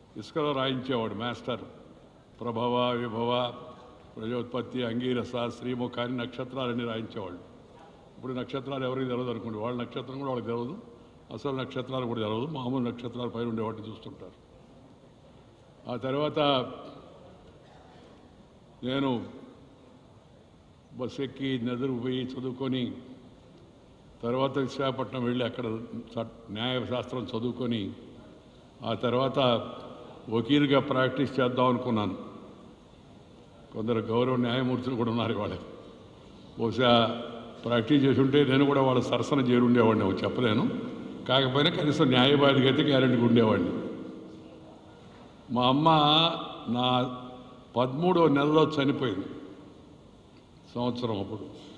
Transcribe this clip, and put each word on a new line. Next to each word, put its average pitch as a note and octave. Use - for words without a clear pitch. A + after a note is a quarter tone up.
ఇసుకలో D3
రాయించేవాడు C3
మాస్టర్. A#2
ప్రభవ, A#2+
విభవ, A#2+
ప్రజోత్పత్తి, A#2
అంగీరస, A#2+
శ్రీముఖ B2
అని A#2+
నక్షత్రాలన్నీ B2
రాయించేవాళ్ళు. A2
ఇప్పుడు B2+
నక్షత్రాలు C3
ఎవరికి B2+
తెలియదు B2
అనుకోండి, A2
వాళ్ళ A#2+
నక్షత్రం C3
కూడా C#3
వాళ్ళకి A#2+
తెలియదు, A#2+
అసలు C3+
నక్షత్రాలు B2+
కూడా A2+
తెలియదు, A2
మామూలు C3
నక్షత్రాల A#2+
పైన A#2
ఉండేవాటిని A2
చూస్తుంటారు. -
ఆ B2
తర్వాత C#3+
నేను C3
బస్ A#2+
ఎక్కి C3+
నదులకు B2
పోయి B2+
చదువుకొని, B2+
తర్వాత C3
విశాఖపట్నం B2+
వెళ్ళి B2
అక్కడ A#2
చ-, A2+
న్యాయశాస్త్రం A#2+
చదువుకొని, A#2
ఆ A2+
తర్వాత B2
వకీలుగా C3+
ప్రాక్టీస్ C3
చేద్దాం B2+
అనుకున్నాను. A#2
కొందరు A2+
గౌరవ A#2
న్యాయమూర్తులు B2
కూడా A2+
ఉన్నారు A2+
ఇవాళ. G2+
బహుశా A#2
ప్రాక్టీస్ A#2+
చేసి C3
ఉంటే C3+
నేను C3+
కూడా C#3
వాళ్ళ B2+
సరసన B2
చేరుండేవాడిని, A#2+
చెప్పలేను. A2
కాకపోయినా C3+
కనీసం D3+
న్యాయవాదిగా C3+
అయితే C3
గ్యారెంటీగా C3
ఉండేవాడిని. A2+
మా B2
అమ్మ D3
నా B2+
పదమూడవ D#3+
నెలలో D3
చనిపోయింది. C3
సంవత్సరం A#2+
అప్పుడు G2+